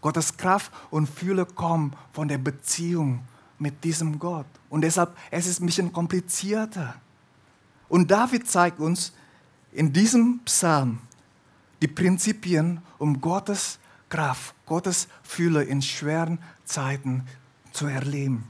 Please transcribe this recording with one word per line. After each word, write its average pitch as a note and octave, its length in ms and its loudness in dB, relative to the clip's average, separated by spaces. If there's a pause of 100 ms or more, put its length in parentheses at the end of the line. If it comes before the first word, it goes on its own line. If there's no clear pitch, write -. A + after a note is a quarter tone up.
Gottes D#3 320 0
Kraft F#3+ 340 2 (200)
und D#3 180 0
Fülle F3+ 380 -2
kommen E3 480 0 (180)
von D3+ 160 -4
der C#3+ 80 -2
Beziehung C#3+ 840 -2 (380)
mit D3 260 -6
diesem D#3+ 340 -2
Gott. E3+ 260 -6 (240)
Und D#3 140 0
deshalb, E3+ 340 2 (140)
es E3+ 160 -2
ist F3+ 140 -2
ein F3+ 60 0
bisschen F3 280 0
komplizierter. F#3 1000 -2 (920)
Und F3 220 4
David A#3+ 360 2
zeigt F3 340 2
uns E3 340 -2 (580)
in D3 220 2
diesem A#3 460 6
Psalm C#3 580 2 (800)
die D#3 80 2
Prinzipien, F3 960 0 (160)
um D3 240 2
Gottes G3 560 -2 (320)
Kraft, D3 440 -4 (120)
Gottes F3+ 420 -2 (140)
Fülle E3+ 420 2
in C3+ 160 -2
schweren D#3+ 580 -2 (260)
Zeiten C3+ 600 -4 (460)
zu D3 140 -4
erleben. C3+ 640 -4